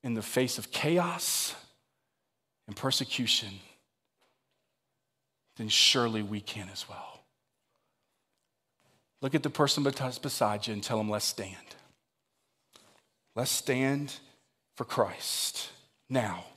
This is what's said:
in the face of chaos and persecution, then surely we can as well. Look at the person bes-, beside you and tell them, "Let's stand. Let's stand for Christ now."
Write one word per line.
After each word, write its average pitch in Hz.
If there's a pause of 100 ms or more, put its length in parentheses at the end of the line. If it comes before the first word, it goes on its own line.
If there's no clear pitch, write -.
in 120
the 110
face 127
of -
chaos 170 (1120)
and 107
persecution, 123 (2000)
then 107
surely 113
we 104
can 101
as -
well. - (2000)
Look 135
at -
the 147
person 147
bes-, 135
beside 104
you 110
and 101
tell 117
them, 107
"Let's 104
stand. - (1600)
Let's -
stand 135 (580)
for 127
Christ - (400)
now." 107 (120)